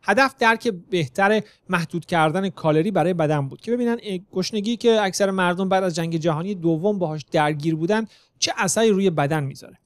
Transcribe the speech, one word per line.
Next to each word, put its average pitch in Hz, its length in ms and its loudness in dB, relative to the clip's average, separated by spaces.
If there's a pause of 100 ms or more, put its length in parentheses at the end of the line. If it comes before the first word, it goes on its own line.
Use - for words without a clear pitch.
هدف 254 360 2
درک 226 300 2 (220)
بهتر 196 520 2 (260)
محدود 170 380 -4
کردن 170 420 0
کالری 160 420 0
برای 180 240 0
بدن 147 340 0
بود 151 120 -14
که 226 120 -6
ببینن، 240 300 0
اه، 190 160 -8 (140)
گشنگی 208 440 -4
که 226 260 4
اکثر 196 280 0
مردم 185 380 0
بعد 190 160 2
از 175 100 -2
جنگ 165 220 -2
جهانی 165 380 -2
دوم 170 440 0
باهاش 156 320 -4
درگیر 151 440 0
بودن 202 320 0 (320)
چه - 180 -2
اثری 220 340 2
روی 190 200 2
بدن 147 340 0
می‌ذاره. - 420 -14